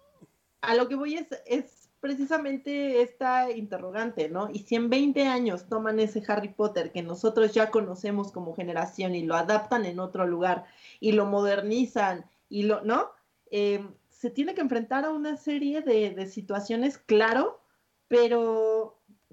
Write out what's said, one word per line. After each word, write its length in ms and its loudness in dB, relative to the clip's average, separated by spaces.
a 120 2
lo 140 4
que 60 -6
voy 220 -4
es, 100 -6
es 440 -4
precisamente 1040 0
esta 480 0
interrogante, 800 -4
¿no? 220 -4
Y 100 -8
si 160 -4
en 140 2
veinte 360 4
años 420 0
toman 320 0
ese 280 0
Harry 200 -2
Potter 440 -2
que 100 -6
nosotros 500 2
ya 180 4
conocemos 600 -2
como 220 -10
generación 600 -4
y 100 -4
lo 120 0
adaptan 500 2
en 140 -6
otro 260 -2
lugar 380 0
y 120 2
lo 140 4
modernizan 1000 0
y 160 -4
lo, 180 0
¿no? 280 0
Eh, 360 -2
se 220 -6
tiene 240 -2
que 80 -4
enfrentar 420 0
a 60 -2
una 260 -4
serie 460 -2
de, 280 2
de 160 -8
situaciones, 720 -4
claro, 640 2
pero 920 2